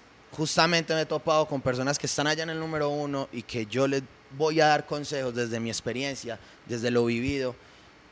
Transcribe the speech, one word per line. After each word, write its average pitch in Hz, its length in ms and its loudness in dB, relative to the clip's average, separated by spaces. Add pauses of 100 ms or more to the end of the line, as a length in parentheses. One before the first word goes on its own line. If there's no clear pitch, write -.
(300)
justamente 165 640 2
me 160 80 2
he 151 40 0
topado 156 400 2
con 147 140 -2
personas 131 380 0
que - 80 -4
están 143 200 0
allá 156 160 0
en 165 80 -6
el 160 80 -6
número 160 300 -2
uno 143 440 -2
y 120 100 -6
que 113 240 -4
yo 123 200 2
les 135 160 0 (340)
voy 156 240 2
a 151 60 8
dar 147 200 4
consejos 139 480 -4
desde 117 260 -2
mi 113 100 -2
experiencia, 120 680 -6 (280)
desde 120 240 -2
lo 120 140 4
vivido, 123 500 0 (580)